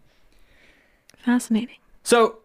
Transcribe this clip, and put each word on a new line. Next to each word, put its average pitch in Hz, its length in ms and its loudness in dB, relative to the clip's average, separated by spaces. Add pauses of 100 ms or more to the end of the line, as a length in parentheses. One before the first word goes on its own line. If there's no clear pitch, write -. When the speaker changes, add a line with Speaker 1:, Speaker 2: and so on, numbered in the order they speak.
(1160)
Speaker 1:
Fascinating. 240 600 -4 (260)
Speaker 2:
So 233 420 0